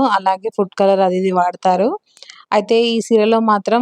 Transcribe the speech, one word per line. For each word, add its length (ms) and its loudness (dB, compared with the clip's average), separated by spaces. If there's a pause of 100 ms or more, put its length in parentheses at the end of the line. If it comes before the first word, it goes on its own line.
(100)
అలాగే 400 -2
ఫుడ్ 240 -4
కలర్ 280 2
అది 160 0
ఇది 140 -2
వాడతారు. 560 0 (640)
అయితే 320 0
ఈ 160 -2
సిరలో 400 2
మాత్రం 420 0